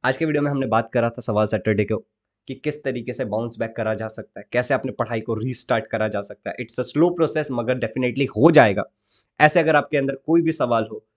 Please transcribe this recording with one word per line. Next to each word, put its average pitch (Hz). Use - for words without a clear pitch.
आज 160
के 170
वीडियो 151
में 143
हमने 135
बात 135
करा 117
था 127
सवाल 107
सैटरडे 107
को 104
कि 135
किस 147
तरीके 123
से 123
बाउंस 110
बैक 113
करा 110
जा 110
सकता -
है, -
कैसे 123
अपने 131
पढ़ाई 113
को 113
रीस्टार्ट 117
करा 107
जा 101
सकता 101
है। 85
It's 123
a -
slow 175
process, 151
मगर 120
definitely 127
हो 135
जाएगा। 107
ऐसे 156
अगर 156
आपके 147
अंदर 135
कोई 165
भी 160
सवाल 117
हो 107